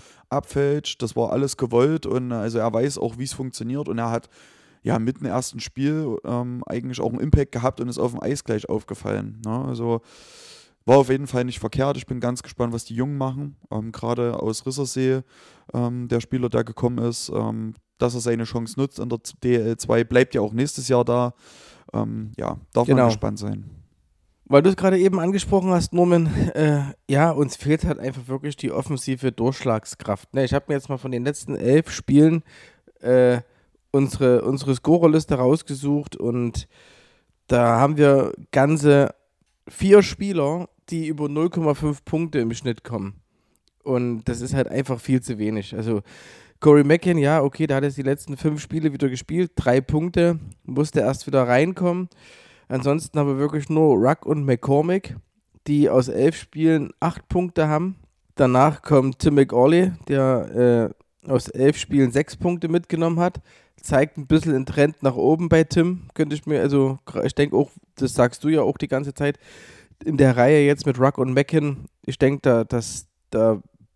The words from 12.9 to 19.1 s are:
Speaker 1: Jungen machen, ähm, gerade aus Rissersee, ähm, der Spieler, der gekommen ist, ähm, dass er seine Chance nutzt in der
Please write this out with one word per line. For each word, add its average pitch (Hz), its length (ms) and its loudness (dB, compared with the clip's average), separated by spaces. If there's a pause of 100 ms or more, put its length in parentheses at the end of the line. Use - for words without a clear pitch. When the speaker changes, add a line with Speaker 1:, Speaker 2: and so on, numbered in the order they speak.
Speaker 1:
Jungen 139 220 -4
machen, 135 380 -8 (160)
ähm, 110 220 -8
gerade 120 480 -4
aus 110 240 -6
Rissersee, 131 560 -2 (520)
ähm, 120 360 -4
der 120 100 -2
Spieler, 123 300 -4
der 117 160 -2
gekommen 120 320 -4
ist, 117 360 -6
ähm, 110 420 -6 (220)
dass 123 180 -2
er 123 40 -6
seine 117 240 -2
Chance 117 340 -8
nutzt 135 220 -6
in 123 80 -8
der 120 160 -8